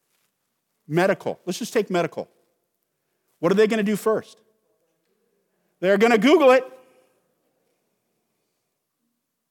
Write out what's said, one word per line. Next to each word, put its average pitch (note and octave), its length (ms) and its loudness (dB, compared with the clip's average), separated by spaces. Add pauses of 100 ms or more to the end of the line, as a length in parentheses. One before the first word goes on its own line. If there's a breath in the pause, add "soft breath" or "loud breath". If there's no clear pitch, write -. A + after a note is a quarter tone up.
(880)
Medical. E3+ 600 -4
Let's F3+ 120 -8
just - 140 -12
take G#3+ 160 -4
medical. E3+ 400 -6 (1080)
What E3+ 140 -2
are - 20 0
they A3 120 4
gonna A3 160 -4
do G3+ 140 -2
first? - 460 -6 (1400)
They're F#3+ 160 2
gonna A3+ 220 2
Google C#4 320 4
it. B3+ 200 2 (2750)